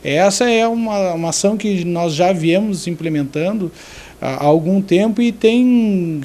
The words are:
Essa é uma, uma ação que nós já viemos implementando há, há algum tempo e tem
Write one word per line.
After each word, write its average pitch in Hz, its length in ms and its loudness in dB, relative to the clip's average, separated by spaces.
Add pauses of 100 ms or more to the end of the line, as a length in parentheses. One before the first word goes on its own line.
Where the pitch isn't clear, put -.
Essa 196 460 2
é 226 180 2
uma, 214 460 -2
uma 165 160 -4
ação 202 280 0
que 190 280 -2
nós 170 300 -2
já 180 180 2
viemos 180 540 0
implementando 160 840 -4 (480)
há, 131 100 -4
há 135 160 -4
algum 165 360 2
tempo 202 400 0
e 233 100 2
tem 220 920 2